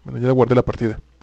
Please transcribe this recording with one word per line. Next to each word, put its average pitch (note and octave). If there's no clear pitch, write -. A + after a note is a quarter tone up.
Bueno, B2+
ya B2+
guardé B2+
la A#2+
partida. -